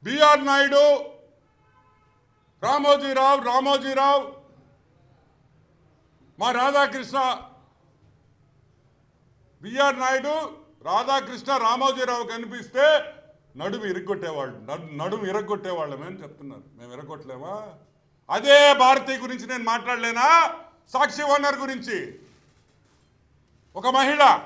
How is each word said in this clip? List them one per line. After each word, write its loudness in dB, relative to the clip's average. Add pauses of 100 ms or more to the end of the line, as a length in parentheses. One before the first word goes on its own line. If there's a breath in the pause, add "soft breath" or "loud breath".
బీఆర్ 4
నాయుడు, 4 (1600)
రామోజీరావు, 2
రామోజీరావు, 0 (2000)
మా -2
రాధాకృష్ణ, -2 (2250)
బీఆర్ 0
నాయుడు, -4 (280)
రాధాకృష్ణ, -2
రామోజీరావు -2
కనిపిస్తే 0 (420)
నడుము -8
ఇరగొట్టేవాళ్ళు, -8 (120)
నడు-, -12
నడుము -6
ఇరగొట్టేవాళ్ళమే -8
అని -18
చెప్తున్నారు. -20 (120)
మేము -20
ఇరగొట్టలేమా? -16 (640)
అదే 6
భారతి 4
గురించి -10
నేను -8
మాట్లాడలేనా? 0 (380)
సాక్షి -2
ఓనర్ 0
గురించి -10 (1600)
ఒక -4
మహిళ 4